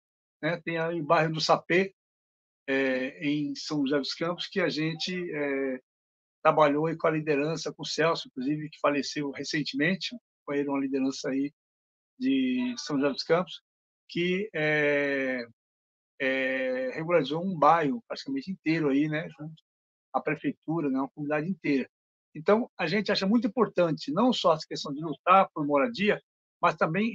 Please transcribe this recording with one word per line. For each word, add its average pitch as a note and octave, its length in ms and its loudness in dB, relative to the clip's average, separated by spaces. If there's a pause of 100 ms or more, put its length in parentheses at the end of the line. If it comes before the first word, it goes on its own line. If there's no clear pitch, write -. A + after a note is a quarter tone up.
(420)
né? E3 220 -4
Tem E3 140 -4
aí E3 240 -2
o D3 40 -6
bairro D#3+ 280 4
do D#3 80 -4
Sapê, F#3 520 2 (760)
é, C3+ 560 -2
em D3 320 -2
São D3 300 -2
José C#3+ 140 2
dos C3 140 -4
Campos, E3+ 340 -4
que - 120 -4
a E3+ 100 2
gente, E3 600 -4
é, C3+ 480 -2 (640)
trabalhou D3+ 440 4
aí D#3+ 100 -4
com E3 100 0
a D#3+ 40 2
liderança, D#3 600 -2
com D#3+ 120 -12
o - 20 -8
Celso, D#3 420 0
inclusive, D3+ 420 -6
que - 100 -20
faleceu C#3+ 520 -2
recentemente, D3 840 -2 (280)
foi C#3+ 160 -2
ele C#3+ 100 -2
uma C#3 100 -2
liderança C3+ 500 -2
aí C#3 240 -2 (640)
de B2+ 600 0
São - 200 -4
José C#3 140 2
dos - 120 -6
Campos, E3+ 380 -2 (480)
que, F3+ 460 -2
é, C#3+ 880 0 (760)
é, C3 720 -2
regularizou D#3+ 500 0
um F#3+ 140 -2
bairro D3 500 4
praticamente C3+ 420 -8
inteiro D#3+ 400 0
aí, C#3+ 200 2
né, D#3 200 -4
junto D#3 340 -16 (500)
à C3 80 0
prefeitura, D3+ 680 -4
né, C3 100 -2
uma C#3 100 -4
comunidade D3+ 400 -4
inteira. C#3+ 400 -2 (440)
Então, G#3 440 2
a F3+ 100 -2
gente G3+ 240 0
acha F#3+ 160 0
muito A#3 200 4
importante F3 640 0
não A3+ 200 2
só - 220 4
essa D#3 140 -6
questão D#3 260 -8
de C#3+ 80 -8
lutar F3 520 4
por D#3 120 -2
moradia, C#3+ 560 2 (400)
mas E3 140 4
também G3 400 0